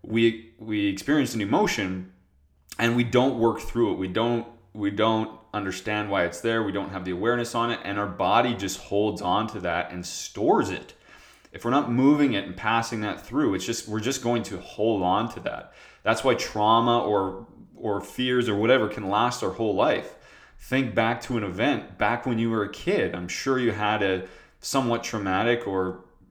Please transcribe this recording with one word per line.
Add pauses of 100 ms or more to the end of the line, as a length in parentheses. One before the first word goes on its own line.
we,
we
experienced
an
emotion, (640)
and
we
don't
work
through
it.
We
don't, (260)
we
don't (140)
understand
why
it's
there.
We
don't
have
the
awareness
on
it,
and
our
body
just
holds
on
to
that
and
stores
it. (580)
If
we're
not
moving
it
and
passing
that
through,
it's
just,
we're
just
going
to
hold
on
to
that. (300)
That's
why
trauma
or, (300)
or
fears
or
whatever
can
last
our
whole
life. (440)
Think
back
to
an
event
back
when
you
were
a
kid.
I'm
sure
you
had
a (340)
somewhat
traumatic
or (280)